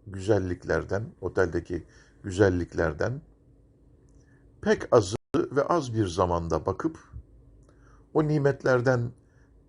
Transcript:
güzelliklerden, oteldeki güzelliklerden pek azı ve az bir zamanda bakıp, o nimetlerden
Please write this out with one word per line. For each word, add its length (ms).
güzelliklerden, 960
oteldeki 680
güzelliklerden 1000
pek 320
azı 240
ve 280
az 300
bir 120
zamanda 600
bakıp, 320
o 140
nimetlerden 840